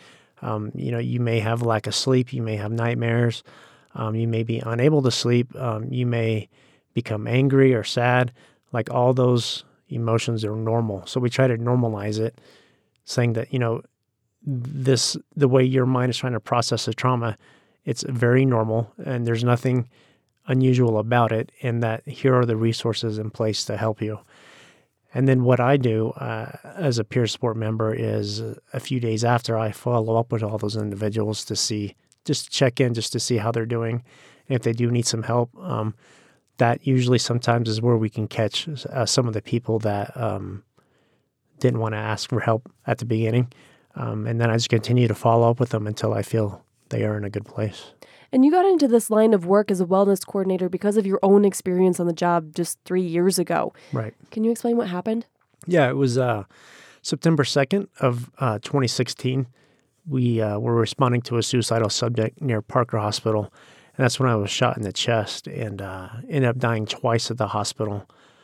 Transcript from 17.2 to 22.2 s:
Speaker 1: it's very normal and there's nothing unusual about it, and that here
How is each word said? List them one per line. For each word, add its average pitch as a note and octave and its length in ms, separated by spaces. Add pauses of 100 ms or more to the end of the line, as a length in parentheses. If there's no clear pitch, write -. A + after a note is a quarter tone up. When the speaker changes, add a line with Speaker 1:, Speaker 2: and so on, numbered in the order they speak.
Speaker 1:
it's A#2+ 240
very B2 360
normal A2+ 480 (120)
and A#2+ 220
there's A#2 160
nothing B2 460 (580)
unusual B2+ 520
about A2+ 340
it, A2 200 (100)
and A#2 200
that A2+ 240
here C3 280